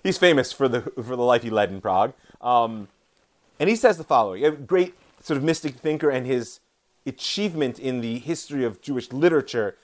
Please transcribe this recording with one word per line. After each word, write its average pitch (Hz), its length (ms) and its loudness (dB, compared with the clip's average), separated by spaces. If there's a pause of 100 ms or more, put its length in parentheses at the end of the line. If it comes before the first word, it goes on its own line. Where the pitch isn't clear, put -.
he's 190 160 -2
famous 160 340 4
for 135 160 0
the, 120 140 0
for 123 340 -8
the 123 60 0
life 120 200 4
he 120 60 -8
led 107 220 0
in 95 100 -10
Prague. 101 320 0 (300)
Um, 113 460 0 (720)
and 170 120 2
he 226 60 2
says 220 200 4
the 160 80 -12
following, 110 400 2
a 156 60 6
great 160 440 0 (280)
sort 147 160 -2
of 131 40 -2
mystic 156 340 -2
thinker, 151 340 0
and 127 160 -4
his 123 340 -4 (440)
achievement 151 760 -4
in 127 200 -4
the 117 180 -6
history 139 460 -6
of 110 160 -4
Jewish 127 300 -6
literature 131 720 0